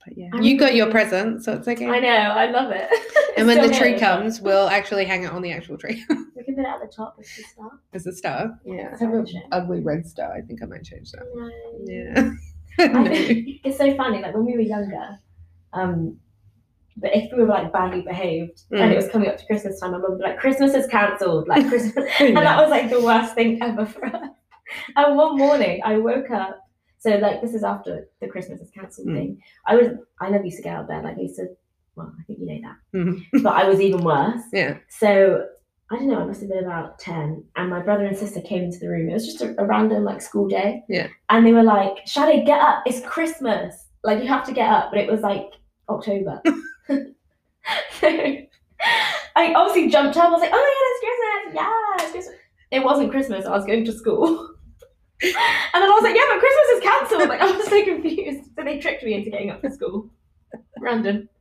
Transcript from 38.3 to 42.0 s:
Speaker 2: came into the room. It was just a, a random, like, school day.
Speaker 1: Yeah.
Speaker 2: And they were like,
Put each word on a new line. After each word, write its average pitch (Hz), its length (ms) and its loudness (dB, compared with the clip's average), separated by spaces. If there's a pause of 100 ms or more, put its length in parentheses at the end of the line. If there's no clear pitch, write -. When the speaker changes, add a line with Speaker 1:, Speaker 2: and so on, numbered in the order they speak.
Speaker 2:
came 185 240 -6
into 175 140 -8
the 175 100 -10
room. 170 220 -4
It - 20 -6
was 226 140 -4
just - 160 -10
a, 226 180 -8
a 202 60 0
random, 214 380 2
like, 196 180 -6
school 202 260 -4
day. 196 400 -2
Speaker 1:
Yeah. 180 200 -4 (200)
Speaker 2:
And 226 180 6
they 226 60 8
were 233 100 8
like, 202 440 2